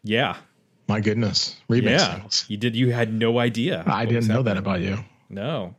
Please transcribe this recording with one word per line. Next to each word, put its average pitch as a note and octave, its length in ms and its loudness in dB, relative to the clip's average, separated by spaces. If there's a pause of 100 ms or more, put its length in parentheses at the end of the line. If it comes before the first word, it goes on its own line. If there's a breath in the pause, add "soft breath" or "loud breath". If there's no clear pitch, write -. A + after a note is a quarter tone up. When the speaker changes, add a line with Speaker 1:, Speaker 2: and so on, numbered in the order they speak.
Speaker 1:
Yeah. G#2+ 340 0 (520)
Speaker 2:
My G#2 120 2
goodness, G#2 540 0 (140)
remix A#2 220 2
Speaker 1:
Yeah. B2+ 240 2
Speaker 2:
singles. G2+ 340 -4
Speaker 1:
You G#2 80 -4
did. A2+ 180 -2
You B2 160 2
had A#2 240 0
no A#2 240 2
idea A#2+ 480 0
Speaker 2:
I - 140 0
Speaker 1:
what A2+ 80 -2
Speaker 2:
didn't A#2 80 2
Speaker 1:
was A#2 120 2
Speaker 2:
know B2 140 2
that G#2 140 2
Speaker 1:
happening. F#2+ 320 -2
Speaker 2:
about G2 100 -4
you. A2 60 -10 (240)
Speaker 1:
No. G2+ 500 -8